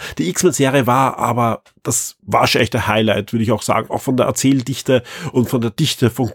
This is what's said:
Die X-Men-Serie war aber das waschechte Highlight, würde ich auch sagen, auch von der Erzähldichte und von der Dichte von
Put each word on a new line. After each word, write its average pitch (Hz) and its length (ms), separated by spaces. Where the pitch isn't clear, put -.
Die 175 100
X-Men-Serie 139 560
war 127 320
aber 117 460
das - 400
waschechte 113 640
Highlight, 107 480
würde 113 80
ich 113 100
auch 107 120
sagen, 110 260
auch - 140
von 131 120
der 139 120
Erzähldichte 135 760
und 123 180
von 127 120
der 113 100
Dichte 135 400
von 120 240